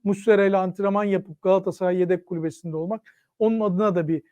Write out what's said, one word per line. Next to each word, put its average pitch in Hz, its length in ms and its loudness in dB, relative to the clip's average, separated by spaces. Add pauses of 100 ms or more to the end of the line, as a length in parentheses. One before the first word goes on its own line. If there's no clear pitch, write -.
Muslera 202 420 2
ile 196 120 2
antrenman 196 460 -2
yapıp 190 380 -4
Galatasaray 185 560 0
yedek 180 280 0
kulübesinde 160 500 -8
olmak 180 260 -6 (380)
onun 220 200 2
adına 208 360 0
da 165 120 0
bir 160 240 -2